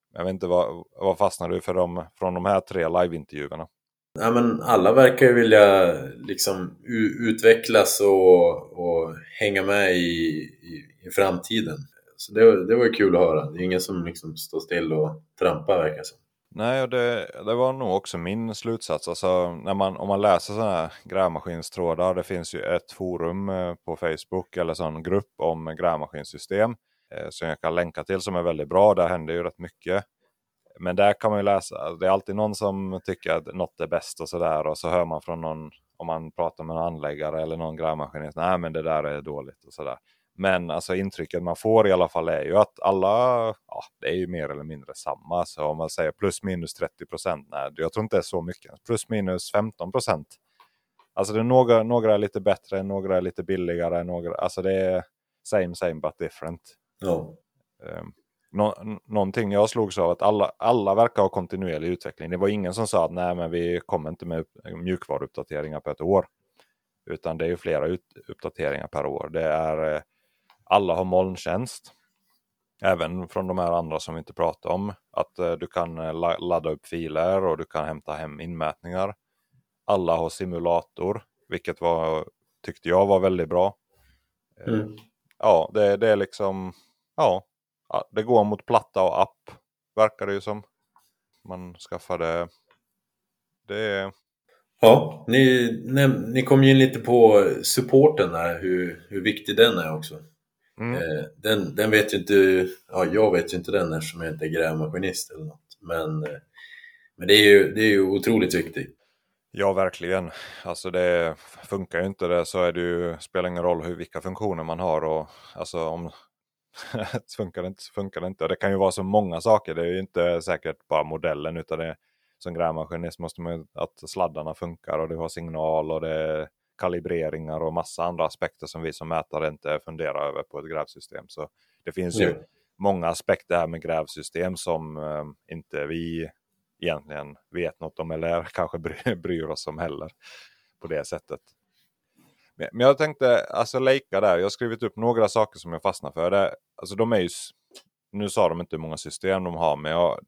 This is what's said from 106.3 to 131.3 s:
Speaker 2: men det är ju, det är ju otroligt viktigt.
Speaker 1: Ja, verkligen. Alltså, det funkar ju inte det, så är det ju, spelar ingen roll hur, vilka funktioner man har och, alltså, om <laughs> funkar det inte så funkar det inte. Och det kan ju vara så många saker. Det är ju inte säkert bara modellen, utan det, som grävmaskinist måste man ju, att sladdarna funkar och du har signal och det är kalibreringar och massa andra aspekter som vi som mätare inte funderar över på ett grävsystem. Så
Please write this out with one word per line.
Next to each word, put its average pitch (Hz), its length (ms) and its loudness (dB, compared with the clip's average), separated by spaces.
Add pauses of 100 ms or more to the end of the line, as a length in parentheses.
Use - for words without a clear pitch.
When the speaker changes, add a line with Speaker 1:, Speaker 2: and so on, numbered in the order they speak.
Speaker 2:
men 87 100 -6
det 101 60 6
är 104 160 8
ju, 101 240 8
det 107 80 -2
är 110 80 6
ju 98 120 6
otroligt 95 540 2
viktigt. - 400 -4 (560)
Speaker 1:
Ja, 98 220 0
verkligen. 92 580 -2 (320)
Alltså, 90 280 -8
det 87 440 2 (340)
funkar 92 300 -6
ju 90 60 -2
inte 98 220 -6
det, 87 180 0
så 92 180 -2
är 87 80 2
det 87 100 -4
ju, 87 380 -4
spelar 90 300 -4
ingen 87 140 -4
roll 87 200 0
hur, 87 120 -8
vilka 82 260 -10
funktioner 92 420 -6
man 82 160 -6
har 78 240 0
och, 78 240 -4 (280)
alltså, 82 300 -8
om 82 260 -8 (800)
<laughs> 113 440 -10
funkar 95 240 -8
det 90 60 -6
inte 95 160 -14
så - 100 -20
funkar 98 280 -8
det 90 60 -6
inte. 95 160 -8
Och 82 60 -2
det 92 60 0
kan 98 160 -2
ju 98 60 0
vara 95 140 4
så 98 120 -6
många 95 380 0
saker. 104 340 2
Det 85 60 -2
är 85 120 0
ju 95 60 -2
inte 87 420 0
säkert 80 460 -6
bara 76 160 0
modellen, 78 540 -4
utan 80 220 -8
det, 82 160 -6 (420)
som 87 160 -10
grävmaskinist 82 640 -4
måste 85 220 -12
man 85 160 -8
ju, 80 160 -14
att - 360 -10
sladdarna 78 440 -4
funkar 82 460 -8
och 80 100 -4
du 82 60 -6
har 82 140 -6
signal 80 600 -4
och 80 100 -4
det 80 120 -4
är 78 360 -4 (280)
kalibreringar 80 800 -4
och 80 140 -4
massa 85 300 -6
andra 85 220 -2
aspekter 78 420 -8
som 82 140 -12
vi 80 120 -6
som 80 140 -14
mätare 78 400 -4
inte 76 380 -4
funderar 73 420 -6
över 71 160 -8
på 71 160 -14
ett 78 100 -14
grävsystem. 76 580 -10
Så 76 220 -12 (340)